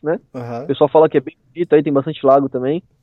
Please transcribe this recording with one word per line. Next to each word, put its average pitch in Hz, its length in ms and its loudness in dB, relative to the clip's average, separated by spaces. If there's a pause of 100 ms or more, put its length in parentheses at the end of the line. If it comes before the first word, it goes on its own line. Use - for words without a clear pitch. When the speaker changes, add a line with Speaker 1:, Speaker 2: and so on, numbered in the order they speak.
Speaker 1:
né? 165 160 -4 (160)
Speaker 2:
Aham. 120 300 -10
Speaker 1:
O - 20 -10
pessoal 160 240 0
fala 156 180 4
que 151 80 -4
é 139 40 2
bem - 160 -12 (180)
bonito 170 180 -2
aí, 151 80 6
tem 151 120 -2
bastante 139 340 -4
lago 135 220 4
também. 135 340 -4 (200)